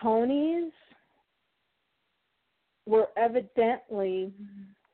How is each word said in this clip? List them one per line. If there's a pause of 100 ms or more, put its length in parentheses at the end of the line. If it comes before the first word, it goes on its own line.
ponies (2250)
were
evidently (600)